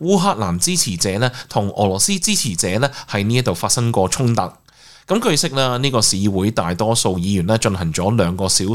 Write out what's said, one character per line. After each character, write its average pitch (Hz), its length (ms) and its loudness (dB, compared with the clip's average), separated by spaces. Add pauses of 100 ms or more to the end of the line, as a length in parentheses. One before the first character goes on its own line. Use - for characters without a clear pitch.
烏 180 200 2
克 185 180 0
蘭 90 200 -2
支 180 180 0
持 98 180 -2
者 95 220 -2
呢 123 140 0 (180)
同 101 220 -2
俄 104 160 2
羅 95 100 0
斯 196 220 0
支 208 160 0
持 95 200 -2
者 92 220 0
呢 135 100 2 (220)
喺 101 140 0
呢 110 100 0
一 127 80 2
度 117 100 0
發 87 160 -2
生 117 240 0
過 95 160 2
衝 127 200 0
突。 - 0 - (800)
咁 220 220 0
據 156 80 2
悉 170 180 0
啦， 131 220 2
呢 135 120 0
個 127 120 2
市 101 160 2
議 101 120 2
會 95 220 2
大 90 220 -2
多 107 200 0
數 98 240 0
議 95 180 0
員 87 100 2
呢 110 120 4
進 110 200 0
行 82 160 -2
咗 92 240 0
兩 90 180 2
個 98 80 -4
小 92 320 0